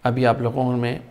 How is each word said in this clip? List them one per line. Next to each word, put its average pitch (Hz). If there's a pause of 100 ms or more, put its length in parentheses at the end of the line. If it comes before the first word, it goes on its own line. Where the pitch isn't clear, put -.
अभी 123
आप 120
लोगों 123
में, 123 (100)